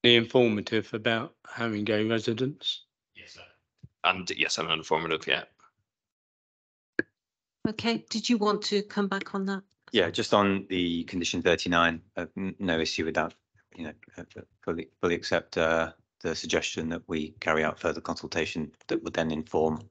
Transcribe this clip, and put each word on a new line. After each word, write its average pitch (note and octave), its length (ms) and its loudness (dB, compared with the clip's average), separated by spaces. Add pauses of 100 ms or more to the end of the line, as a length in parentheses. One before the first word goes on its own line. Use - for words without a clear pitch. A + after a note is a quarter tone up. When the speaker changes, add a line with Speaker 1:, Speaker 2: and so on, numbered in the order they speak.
Speaker 1:
Be A#2+ 140 8
informative A#2 760 2
about A2+ 420 -2 (100)
Haringey G#2+ 640 0
residents? A#2 760 -2 (300)
Speaker 2:
Yes, - 180 -20
sir. - 80 -20 (640)
And F#2 260 0
yes, - 260 -2
I'm D#2+ 120 -4
informative, D#2+ 580 0
yeah. - 160 0 (2250)
Speaker 3:
Okay, A3 420 -2
did A3 200 -4
you A#3+ 80 6
want G#3 260 2
to G3+ 180 0
come G#3 260 -2
back G3 280 -6
on G3 100 -2
that? F#2+ 180 -4 (280)
Speaker 4:
Yeah, F#2 180 4
just G#2 240 0
on G2 360 4
the F2 340 0
condition F2 380 -4
thirty-nine, E2+ 600 4 (140)
uh, E2+ 120 -6 (100)
n-, F#2+ 220 -6
no E2+ 200 0
issue D#2+ 240 -2
with D#2+ 120 -2
that. D#2+ 180 0 (420)
You E2 100 -12
know, D2 80 -10 (260)
uh, E2+ 40 -14 (140)
uh, D2+ 40 -16 (200)
fully, E2+ 280 -6 (120)
fully F2 140 2
accept, - 420 -2
uh, E2 360 2 (280)
the E2 140 -2
suggestion D#2+ 540 -2
that E2 180 -6
we D#2 320 -4
carry D#2 240 2
out D2+ 160 -2
further E2 220 -2
consultation D#2 680 -4 (160)
that - 160 -2
would E2+ 100 -8
then D#2+ 180 0
inform D#2 600 0